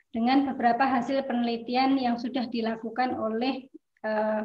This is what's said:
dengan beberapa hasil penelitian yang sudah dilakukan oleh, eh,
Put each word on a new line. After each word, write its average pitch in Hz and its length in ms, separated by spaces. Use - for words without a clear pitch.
dengan 262 400
beberapa 233 320
hasil 269 420
penelitian 240 720
yang 240 220
sudah 240 320
dilakukan 226 640
oleh, 240 560
eh, 214 420